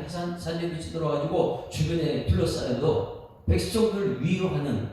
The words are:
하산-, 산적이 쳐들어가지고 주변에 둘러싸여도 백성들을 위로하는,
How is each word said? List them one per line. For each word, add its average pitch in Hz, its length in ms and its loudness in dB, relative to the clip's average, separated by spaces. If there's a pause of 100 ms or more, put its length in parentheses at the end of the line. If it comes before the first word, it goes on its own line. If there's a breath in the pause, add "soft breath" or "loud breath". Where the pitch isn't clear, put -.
하산-, 175 360 -6
산적이 165 420 -4
쳐들어가지고 160 880 0
주변에 160 540 0
둘러싸여도 - 1200 0
백성들을 - 800 2
위로하는, 147 680 0